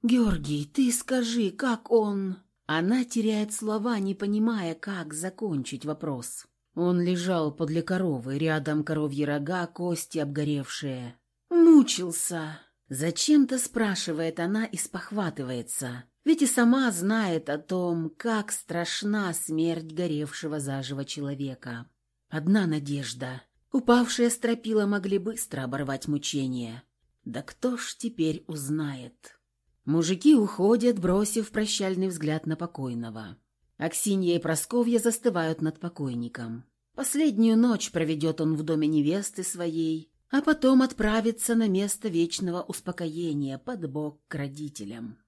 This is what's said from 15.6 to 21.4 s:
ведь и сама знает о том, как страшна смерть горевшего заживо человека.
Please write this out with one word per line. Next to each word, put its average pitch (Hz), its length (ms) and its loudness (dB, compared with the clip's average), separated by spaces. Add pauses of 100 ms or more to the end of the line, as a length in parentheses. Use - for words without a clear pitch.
ведь 320 160 6
и 269 40 6
сама 247 460 6
знает 180 580 0
о 147 80 -2
том, 170 520 -2
как 220 420 -2
страшна 196 800 -2
смерть 160 600 -2
горевшего 151 680 -4
заживо 135 460 -6
человека. 135 840 -8 (400)